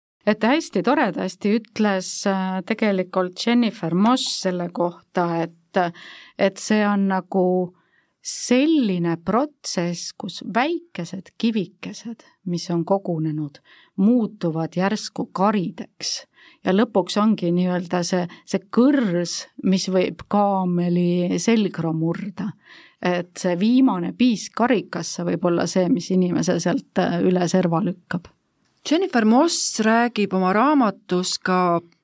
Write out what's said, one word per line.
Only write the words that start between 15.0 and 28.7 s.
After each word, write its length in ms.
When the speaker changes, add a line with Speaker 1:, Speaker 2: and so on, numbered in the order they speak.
Speaker 1:
karideks. 960
Ja 100
lõpuks 480
ongi 320
nii-öelda 480
see, 220
see 220
kõrs, 680
mis 240
võib 400
kaameli 1120
selgro 560
murda. 560
Et 400
see 200
viimane 540
piisk 460
karikasse 640
võib 240
olla 240
see, 180
mis 220
inimese 480
sealt, 400
äh, 240
üle 260
serva 360
lükkab. 420